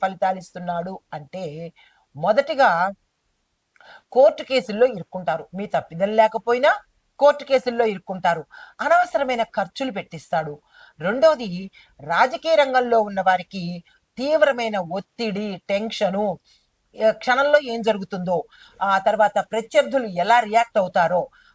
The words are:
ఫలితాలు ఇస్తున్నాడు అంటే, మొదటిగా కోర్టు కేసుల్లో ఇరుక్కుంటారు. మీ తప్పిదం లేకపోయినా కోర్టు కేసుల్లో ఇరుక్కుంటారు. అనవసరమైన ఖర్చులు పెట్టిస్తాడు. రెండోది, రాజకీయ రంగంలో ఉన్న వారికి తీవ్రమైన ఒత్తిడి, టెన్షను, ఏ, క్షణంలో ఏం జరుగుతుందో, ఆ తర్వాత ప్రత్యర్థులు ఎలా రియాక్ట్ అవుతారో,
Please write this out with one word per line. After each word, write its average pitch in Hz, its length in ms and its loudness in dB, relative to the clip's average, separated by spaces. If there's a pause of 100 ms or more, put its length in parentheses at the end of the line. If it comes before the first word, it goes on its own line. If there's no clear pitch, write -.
ఫలితాలు 190 360 -2
ఇస్తున్నాడు 175 640 -10 (120)
అంటే, 160 600 -12 (440)
మొదటిగా 208 760 2 (1200)
కోర్టు 294 300 4
కేసుల్లో 240 440 0
ఇరుక్కుంటారు. 175 680 -6
మీ 202 120 -8
తప్పిదం 170 420 -4
లేకపోయినా 220 680 2 (400)
కోర్టు 285 260 4
కేసుల్లో 240 400 0
ఇరుక్కుంటారు. 185 600 -2 (360)
అనవసరమైన 285 640 0
ఖర్చులు 220 480 -6
పెట్టిస్తాడు. 160 720 -6 (400)
రెండోది, 214 680 0 (300)
రాజకీయ 214 540 0
రంగంలో 254 460 2
ఉన్న 202 200 -4
వారికి 180 640 -2 (340)
తీవ్రమైన 254 600 0
ఒత్తిడి, 196 920 -8
టెన్షను, 202 680 -4 (560)
ఏ, 220 180 2
క్షణంలో 285 480 2
ఏం 233 220 -6
జరుగుతుందో, 190 640 -2 (380)
ఆ 196 160 2
తర్వాత 208 400 2
ప్రత్యర్థులు 226 680 0
ఎలా 202 340 2
రియాక్ట్ 220 380 0
అవుతారో, 180 500 0 (260)